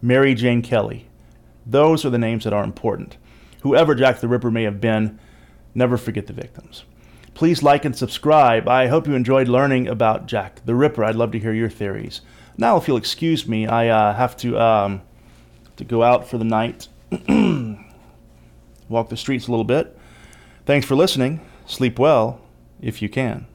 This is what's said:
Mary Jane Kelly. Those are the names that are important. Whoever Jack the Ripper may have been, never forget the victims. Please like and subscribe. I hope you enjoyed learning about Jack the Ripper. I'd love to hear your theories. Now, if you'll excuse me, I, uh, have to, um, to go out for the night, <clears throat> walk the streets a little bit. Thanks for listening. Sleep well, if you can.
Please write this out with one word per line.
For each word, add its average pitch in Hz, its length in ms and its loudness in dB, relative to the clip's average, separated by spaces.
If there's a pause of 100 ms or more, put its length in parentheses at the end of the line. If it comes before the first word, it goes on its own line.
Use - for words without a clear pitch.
Mary 131 320 4
Jane 120 280 0
Kelly. 110 460 -4 (560)
Those 151 400 2
are 139 60 0
the 120 80 0
names 113 240 -2
that 107 100 -4
are 104 120 0
important. - 520 -6 (440)
Whoever 156 340 2
Jack 127 240 2
the - 100 -6
Ripper 120 220 0
may 113 140 -2
have 101 160 -4
been, 110 380 -2 (560)
never 123 220 0
forget 107 300 -6
the - 60 -16
victims. - 520 -18 (500)
Please 165 280 0
like 147 220 4
and 131 120 -4
subscribe. 127 720 2
I 127 200 2
hope 156 180 0
you 147 80 -2
enjoyed 131 340 2
learning 127 380 2
about 113 400 -2
Jack - 380 -8
the 117 100 -2
Ripper. 117 300 2
I'd 110 100 0
love 117 180 -2
to 117 60 -6
hear 110 140 -4
your 113 160 -2
theories. - 520 -10 (360)
Now, 220 200 2
if 165 120 -2
you'll 135 80 2
excuse 160 500 -2
me, 110 220 -2
I, 117 200 0
uh, 107 260 2
have 120 240 -4
to, 113 220 -4
um, 101 420 2 (760)
to - 80 -14
go 117 180 0
out 120 240 4
for 120 120 -6
the 113 60 -2
night, 113 440 -2 (220)
<clears throat> 156 680 -2 (1080)
walk 113 200 -2
the 117 80 -10
streets 123 300 -6
a 120 60 -6
little 113 120 0
bit. 123 320 -2 (680)
Thanks 143 180 2
for 135 120 0
listening. 151 440 0 (260)
Sleep 123 320 -4
well, 127 420 2 (400)
if - 200 -8
you 104 80 -4
can. 127 460 -6